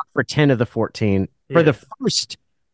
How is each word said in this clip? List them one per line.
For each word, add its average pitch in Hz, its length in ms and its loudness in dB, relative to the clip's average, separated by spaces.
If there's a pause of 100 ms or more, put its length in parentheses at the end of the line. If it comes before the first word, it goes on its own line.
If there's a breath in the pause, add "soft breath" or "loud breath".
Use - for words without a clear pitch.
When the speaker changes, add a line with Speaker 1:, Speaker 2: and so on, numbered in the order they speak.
(120)
Speaker 1:
for 139 100 -2
ten 147 280 2
of 123 80 2
the 113 80 0
fourteen. 98 640 -2 (240)
For 131 80 4
Speaker 2:
Yeah. - 40 6
Speaker 1:
the 147 80 4
first, - 640 -6 (380)